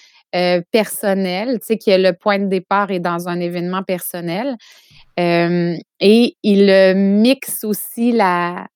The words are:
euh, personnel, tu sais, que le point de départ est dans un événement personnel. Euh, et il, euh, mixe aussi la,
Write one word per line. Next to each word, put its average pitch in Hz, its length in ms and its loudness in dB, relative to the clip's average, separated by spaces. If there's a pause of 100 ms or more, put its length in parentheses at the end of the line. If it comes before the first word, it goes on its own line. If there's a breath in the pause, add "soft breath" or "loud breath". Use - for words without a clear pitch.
(360 soft breath)
euh, 180 260 0 (100)
personnel, 196 880 -2
tu - 80 -14
sais, 220 100 -2
que - 180 0
le 185 160 2
point 202 280 -2
de 196 80 -2
départ 196 420 -2
est 190 100 -4
dans 175 300 -4
un 175 100 -4
événement 175 440 -6
personnel. 180 720 -6 (640 soft breath)
Euh, 170 560 0 (240)
et 220 420 4
il, 202 300 4
euh, 190 240 6
mixe 208 680 0
aussi 233 480 -4
la, 180 540 0 (100)